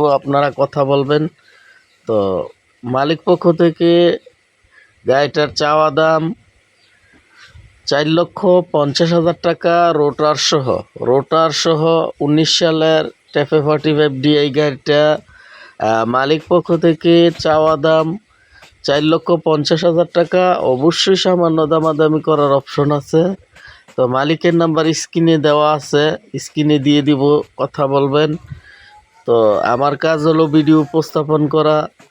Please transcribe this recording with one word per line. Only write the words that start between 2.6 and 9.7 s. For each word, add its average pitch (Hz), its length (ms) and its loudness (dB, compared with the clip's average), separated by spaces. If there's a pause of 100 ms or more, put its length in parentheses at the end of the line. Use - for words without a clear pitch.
মালিক 139 420 -2
পক্ষ 170 260 2
থেকে 170 680 2 (880)
গাড়িটার 143 500 0
চাওয়া 151 360 0
দাম 160 420 0 (1500)
চার 143 220 -2
লক্ষ 170 380 -2 (260)
পঞ্চাশ 151 420 0
হাজার 170 280 0
টাকা 170 520 0